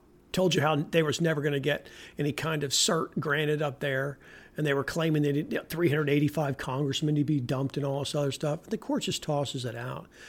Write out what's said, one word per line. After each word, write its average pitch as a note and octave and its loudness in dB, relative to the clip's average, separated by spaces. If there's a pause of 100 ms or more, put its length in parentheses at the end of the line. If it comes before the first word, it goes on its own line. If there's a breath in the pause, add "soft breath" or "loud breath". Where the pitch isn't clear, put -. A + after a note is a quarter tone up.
(320)
told F3+ 4
you F#3 2
how D3+ 4
they E3 2
was D3+ 0
never D#3+ 2
gonna C#3+ 0
get C#3+ -2 (280 loud breath)
any D3 0
kind D3+ -2
of C#3 -4
cert D#3+ 2
granted D3+ 0
up C#3 -4
there. C#3 -2 (400 loud breath)
And D#3 -2
they C#3+ 2
were C#3 2
claiming D#3+ 2
that D3 0
three E3 2
hundred D3 2
eighty-five C#3+ 2
congressmen C#3+ 0
to D3 2
be D3 2
dumped C3 -2
and C#3+ 0
all C#3 -2
this C#3+ -4
other D3 0
stuff. D3 -4
The A3 -4
court C#4 -2
just - -4
tosses C#3+ -2
it A#2 -6
out. B2 -8 (220 loud breath)